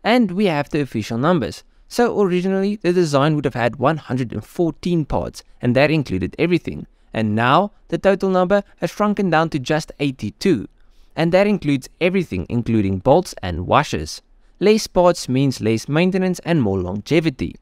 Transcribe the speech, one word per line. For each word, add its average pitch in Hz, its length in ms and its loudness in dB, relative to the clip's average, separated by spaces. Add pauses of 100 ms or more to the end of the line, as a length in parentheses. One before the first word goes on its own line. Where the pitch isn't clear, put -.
And 220 300 2
we 196 140 0
have 147 240 0
the 156 100 -2
official 120 380 -4
numbers. 139 480 0 (240)
So - 280 0
originally 190 600 0
the 175 160 0
design 156 420 2
would 147 80 -2
have 139 100 -2
had 117 220 0
one 143 220 0
hundred 127 340 -4
and - 140 -8
fourteen 170 580 -2
parts, - 400 -6 (180)
and 123 140 0
that 139 160 4
included 127 480 -2
everything. 165 480 -2 (260)
And 110 220 0
now 135 380 2 (160)
the 170 80 -4
total 190 320 2
number 190 340 2 (140)
has 170 140 -4
shrunken 208 380 0
down 160 200 2
to 151 100 -4
just 147 400 -4
eighty-two, 135 680 -2 (480)
and 165 160 2
that 196 140 4
includes 147 420 -2 (100)
everything, 165 480 -2
including 107 520 0
bolts 151 440 2
and 87 240 -6
washers. 147 540 -2 (380)
Less 214 280 2
parts 175 420 2
means 131 320 0
less 110 260 -2
maintenance 180 520 0
and 156 240 0
more 95 160 0
longevity. 139 840 -2